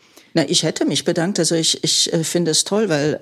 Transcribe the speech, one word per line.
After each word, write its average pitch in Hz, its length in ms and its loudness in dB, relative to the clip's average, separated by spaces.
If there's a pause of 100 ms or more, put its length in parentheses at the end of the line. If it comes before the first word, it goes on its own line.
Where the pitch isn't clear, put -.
(340)
Na, 165 160 0
ich 160 140 0
hätte 160 220 -2
mich - 200 -2
bedankt. 175 320 0
Also 165 160 0
ich, 165 300 0
ich, - 280 0
äh, 165 120 0
finde 170 280 0
es 151 120 2
toll, 208 260 0
weil, 147 320 0